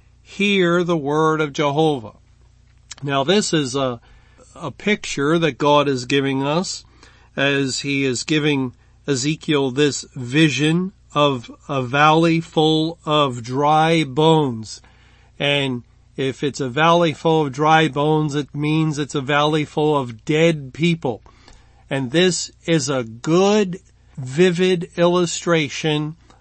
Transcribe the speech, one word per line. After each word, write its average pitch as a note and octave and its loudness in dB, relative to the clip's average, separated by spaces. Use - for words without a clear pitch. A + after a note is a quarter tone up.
hear F#3 0
the F3 0
word D#3 0
of D3+ -2
Jehovah." D3 -2
Now C#3 -2
this F#3+ 2
is C#3 0
a, B2+ -2
a C#3+ -12
picture E3+ -2
that D#3 0
God D3 4
is B2+ -2
giving C3+ 0
us D#3 -2
as C#3 -2
he C#3 -2
is B2+ -2
giving D3 0
Ezekiel C#3+ -2
this C3+ 0
vision D3+ 0
of C#3+ 0
a C#3 -4
valley D#3 2
full D#3+ 0
of C#3 0
dry D#3 2
bones. C#3 0
And C#3 -2
if C3+ -4
it's C#3+ -4
a C3+ -4
valley E3 2
full D#3+ 0
of C3+ -8
dry D#3 4
bones, D3+ 0
it D3 -6
means D3+ -2
it's D3 -8
a D3+ -2
valley D3 0
full D3+ 0
of A#2+ -6
dead D3+ 0
people. D#3+ -2
And C3+ -4
this F3 0
is D#3 0
a C3 -2
good, F3+ 0
vivid F3 0
illustration D#3+ 0